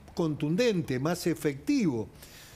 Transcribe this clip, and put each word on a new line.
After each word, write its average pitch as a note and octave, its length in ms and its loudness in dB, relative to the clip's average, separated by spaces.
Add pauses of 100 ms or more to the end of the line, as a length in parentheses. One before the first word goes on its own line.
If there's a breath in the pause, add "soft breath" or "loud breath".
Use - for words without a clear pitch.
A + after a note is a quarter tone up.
(140)
contundente, E3 840 0
más E3+ 260 0
efectivo, D#3 800 0 (480 loud breath)